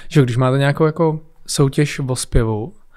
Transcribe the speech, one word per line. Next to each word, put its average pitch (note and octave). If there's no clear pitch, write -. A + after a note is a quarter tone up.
že D#3
jo, C#3
když A#2+
máte C3
nějakou C#3
jako D#3
soutěž D3
o B2+
zpěvu, A2+